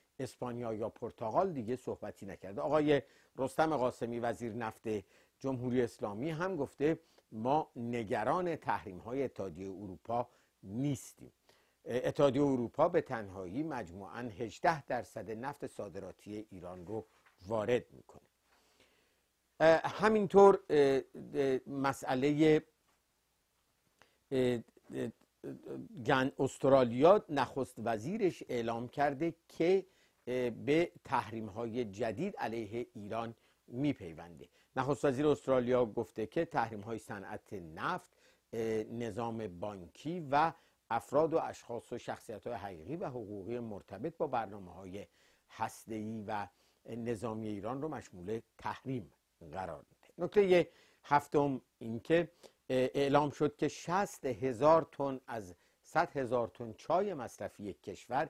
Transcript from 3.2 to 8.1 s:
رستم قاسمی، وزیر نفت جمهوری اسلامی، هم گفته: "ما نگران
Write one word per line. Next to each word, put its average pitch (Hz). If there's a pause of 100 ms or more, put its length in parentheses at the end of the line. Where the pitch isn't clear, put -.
رستم 151
قاسمی، 120
وزیر 117
نفت 113 (500)
جمهوری 127
اسلامی، 113
هم 175
گفته: 147 (340)
"ما 127
نگران 120